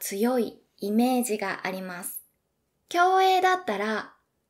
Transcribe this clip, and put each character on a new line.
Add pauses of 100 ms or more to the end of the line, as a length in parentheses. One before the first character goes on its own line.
強
い (160)
イ
メ
ー
ジ
が
あ
り
ま
す。 (680)
競
泳
だ
っ
た
ら、 (360)